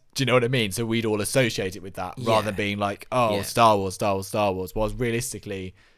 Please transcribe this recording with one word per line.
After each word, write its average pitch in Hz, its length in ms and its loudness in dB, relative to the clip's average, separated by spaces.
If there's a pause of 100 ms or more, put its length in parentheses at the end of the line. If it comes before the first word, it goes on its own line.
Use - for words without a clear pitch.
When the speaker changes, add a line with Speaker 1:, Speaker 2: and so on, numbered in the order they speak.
(160)
Speaker 1:
Do - 60 -2
you 135 40 2
know 120 100 4
what 123 100 6
I 117 40 0
mean? 117 220 0
So 117 140 -2
we'd 113 200 0
all 107 140 2
associate 104 560 0
it 95 60 -14
with 92 140 -14
that, 90 240 -8
rather 110 260 2
than 107 80 -4
Speaker 2:
Yeah. 92 40 -8
Speaker 1:
being 101 200 -2
like, 101 340 -4
"Oh, 113 260 0
Speaker 2:
Yeah. 101 40 -2
Speaker 1:
Star 113 360 6
Wars, 95 180 -2
Star 104 180 0
Wars, 95 140 -4
Star 104 260 0
Wars." 92 200 -6
Whereas 107 200 -2
realistically, 107 800 -6 (240)